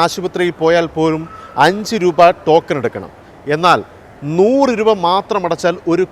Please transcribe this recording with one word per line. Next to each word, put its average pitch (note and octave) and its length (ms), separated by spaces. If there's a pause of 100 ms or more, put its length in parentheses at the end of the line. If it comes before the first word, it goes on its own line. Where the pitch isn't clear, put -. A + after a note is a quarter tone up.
ആശുപത്രിയിൽ F3 580
പോയാൽ E3 340
പോലും D#3+ 260 (440)
അഞ്ച് G#3 380
രൂപ F3 240 (200)
ടോക്കൺ D#3+ 340
എടുക്കണം. G#2 280 (440)
എന്നാൽ D#3+ 260 (580)
നൂറ് B3+ 400
രൂപ A3 120 (160)
മാത്രം F#3+ 400
അടച്ചാൽ E3+ 300 (160)
ഒരു F3+ 200